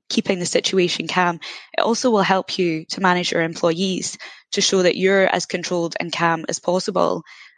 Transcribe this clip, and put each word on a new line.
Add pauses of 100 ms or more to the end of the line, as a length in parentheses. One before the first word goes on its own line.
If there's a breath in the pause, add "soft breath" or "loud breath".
keeping
the
situation
calm, (360 loud breath)
it
also
will
help
you
to
manage
your
employees (360 loud breath)
to
show
that
you're
as
controlled
and
calm
as
possible, (340 loud breath)